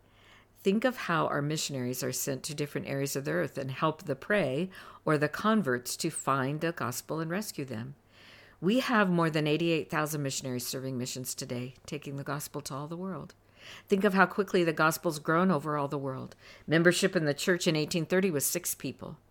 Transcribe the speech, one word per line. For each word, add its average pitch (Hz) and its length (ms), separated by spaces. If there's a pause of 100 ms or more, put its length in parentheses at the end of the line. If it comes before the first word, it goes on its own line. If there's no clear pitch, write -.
(640)
Think 202 220
of 254 120
how 160 300
our 147 160
missionaries 135 600
are 127 100
sent 131 320
to 151 100
different 143 320
areas 139 300
of 139 80
the 151 80
earth 165 240
and 131 140
help 151 320
the 151 120
prey 170 560 (340)
or 156 120
the 147 120
converts 147 680
to 165 140
find 139 500
the 165 120
gospel 120 460
and 160 120
rescue 180 340
them. 127 300 (680)
We 214 200
have 226 280
more 170 220
than 151 160
eighty-eight 160 440
thousand 151 320
missionaries 127 440
serving 131 320
missions 127 360
today, 127 400 (120)
taking 143 300
the 139 80
gospel 147 380
to - 120
all 143 140
the 170 80
world. 175 380 (540)
Think 196 160
of 202 80
how 190 140
quickly 190 380
the 165 80
gospel's 160 460
grown 165 320
over 151 280
all 143 100
the 147 80
world. 131 400 (300)
Membership 175 500
in 160 80
the 147 80
church 175 340
in 165 80
eighteen 151 300
thirty 190 260
was 143 140
six - 300
people. 139 420 (140)